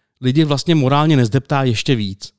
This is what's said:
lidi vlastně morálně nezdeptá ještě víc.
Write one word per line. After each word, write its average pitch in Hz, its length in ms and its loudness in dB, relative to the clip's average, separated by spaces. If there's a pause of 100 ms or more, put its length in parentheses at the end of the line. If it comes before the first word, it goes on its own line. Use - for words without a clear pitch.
(220)
lidi 131 220 2
vlastně 147 320 0
morálně 147 420 2
nezdeptá 127 460 0
ještě 127 320 -2
víc. 101 440 -8